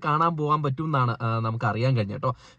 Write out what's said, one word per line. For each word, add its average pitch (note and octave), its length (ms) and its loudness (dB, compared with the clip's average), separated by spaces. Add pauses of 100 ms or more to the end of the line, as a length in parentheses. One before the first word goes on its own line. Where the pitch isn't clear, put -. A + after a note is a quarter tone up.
കാണാൻ D#3+ 320 2
പോകാൻ D3+ 260 2
പറ്റുമെന്നാണ്, C#3 580 0
ആ, A2+ 180 0
നമുക്ക് A2+ 260 -2
അറിയാൻ A#2 320 2
കഴിഞ്ഞത് G#2 240 -2
ട്ടോ. - 140 -2 (240)